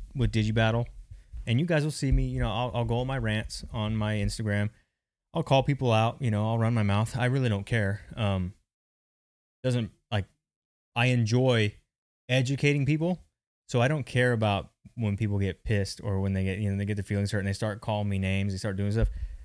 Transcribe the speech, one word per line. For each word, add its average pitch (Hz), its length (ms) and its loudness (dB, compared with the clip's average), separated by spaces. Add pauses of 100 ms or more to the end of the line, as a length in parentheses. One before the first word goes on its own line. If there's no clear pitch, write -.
(140)
with 113 200 0
Digibattle, 113 520 2 (600)
and 120 160 0
you 175 40 0
guys 160 200 0
will 156 60 -2
see 139 200 -2
me, 131 140 2
you 127 140 -4
know, 120 100 0
I'll, 117 240 -2
I'll 120 120 0
go 117 140 0
on 127 80 -2
my 135 100 -4
rants 110 540 -4
on 110 240 -2
my 107 200 0
Instagram. 104 540 0 (640)
I'll 165 100 -2
call 135 180 4
people 131 300 0
out, 113 280 2
you 123 120 0
know, 104 160 2
I'll 113 100 0
run 113 160 2
my 113 100 2
mouth. 101 320 0
I 120 100 0
really 127 240 2
don't 101 160 0
care. 104 360 -2 (140)
Um, 95 380 0 (1120)
doesn't, 120 280 0 (200)
like, 101 140 0 (680)
I 120 120 2
enjoy 120 680 4 (520)
educating 135 580 2
people, 156 340 0 (480)
so 120 140 2
I 123 60 4
don't 147 180 0
care 123 280 2
about 107 380 0 (240)
when 107 200 0
people 101 220 0
get 98 260 -2
pissed 101 400 -2
or 95 180 0
when 98 120 0
they 95 100 0
get, 95 140 -2
you 104 140 -2
know, 98 60 0
they 101 80 -2
get 104 100 -2
their 101 80 -4
feelings 101 280 0
hurt 110 80 0
and 95 80 -2
they 98 60 0
start 107 280 -4
calling 104 280 -2
me 98 80 0
names, 98 360 0
they 92 40 -6
start 95 200 -4
doing 101 140 0
stuff. 113 180 2 (360)